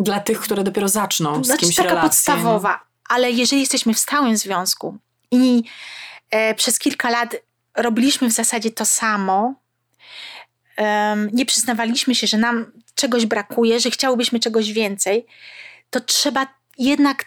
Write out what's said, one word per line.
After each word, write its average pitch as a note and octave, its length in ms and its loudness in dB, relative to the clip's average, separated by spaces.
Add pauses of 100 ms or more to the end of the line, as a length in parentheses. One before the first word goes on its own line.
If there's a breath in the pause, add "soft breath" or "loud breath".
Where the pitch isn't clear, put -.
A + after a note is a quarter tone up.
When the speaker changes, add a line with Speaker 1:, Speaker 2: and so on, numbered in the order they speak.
Speaker 1:
Dla G3+ 200 0
tych, A3 200 -2
które G3+ 240 -2
dopiero G3 240 -2
zaczną E3+ 560 -2
z - 20 -2
Speaker 2:
Znaczy, C4 140 2
Speaker 1:
kimś E3+ 140 2
Speaker 2:
taka F#4 140 2
Speaker 1:
relację, E4+ 200 2
Speaker 2:
podstawowa, A3 640 2
Speaker 1:
nie? - 60 -4 (300)
Speaker 2:
ale B3 220 2
jeżeli B3 300 2
jesteśmy C4 340 0
w - 40 -4
stałym C4+ 380 0
związku F#3 640 -4 (320)
i, B3 320 4 (680 loud breath)
e, A3 240 2
przez - 240 -2
kilka C4+ 320 -2
lat A#3 260 -2 (400)
robiliśmy A#3+ 520 2
w A3+ 40 0
zasadzie A3+ 380 -2
to A3+ 140 -6
samo, G#3 720 0 (1200 loud breath)
em, G#3 560 0
nie B3 140 0
przyznawaliśmy A#3 680 -2
się, A#3 120 0
że G#3+ 120 0
nam A#3 340 0 (220)
czegoś A#3+ 320 0
brakuje, A3+ 540 0
że A#3+ 100 0
chciałybyśmy A#3+ 500 0
czegoś A3 320 0
więcej, G#3 540 -2 (640 loud breath)
to B3 100 -2
trzeba C4 460 -2 (320)
jednak C#4 480 2